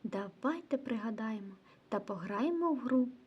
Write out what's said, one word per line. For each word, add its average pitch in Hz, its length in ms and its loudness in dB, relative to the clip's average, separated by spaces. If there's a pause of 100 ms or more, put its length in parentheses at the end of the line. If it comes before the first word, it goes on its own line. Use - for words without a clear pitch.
Давайте 254 720 -2
пригадаємо 220 760 -4 (340)
та 202 120 2
пограємо 220 720 0
в 262 60 2
гру. 247 300 4 (180)